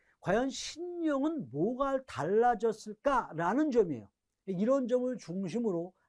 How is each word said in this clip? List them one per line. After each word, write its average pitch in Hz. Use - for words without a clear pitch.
과연 233
신유형은 311
뭐가 254
달라졌을까라는 220
점이에요. 165
이런 220
점을 254
중심으로 185